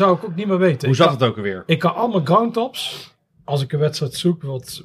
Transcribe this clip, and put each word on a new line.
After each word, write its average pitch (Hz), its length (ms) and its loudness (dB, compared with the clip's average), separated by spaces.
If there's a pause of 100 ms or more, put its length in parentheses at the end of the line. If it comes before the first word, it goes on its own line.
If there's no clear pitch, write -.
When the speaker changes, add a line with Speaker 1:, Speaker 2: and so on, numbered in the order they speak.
Speaker 1:
zou 190 140 4
ik - 80 -4
ook 165 120 -8
niet 202 120 -6
meer 190 100 2
weten. 175 220 2
Speaker 2:
Hoe 143 100 0
Speaker 1:
Ik 135 60 4
Speaker 2:
zat 170 120 6
Speaker 1:
kan, 156 80 0
Speaker 2:
het 123 120 2
ook 107 100 -4
alweer? 98 280 -6
Speaker 1:
ik 165 140 2
kan - 160 0
allemaal 220 280 0
groundtops, 233 920 -2 (300)
als 143 180 -2
ik 131 100 -6
een 151 80 -2
wedstrijd 147 340 -2
zoek, 175 260 0
bijvoorbeeld 135 460 -10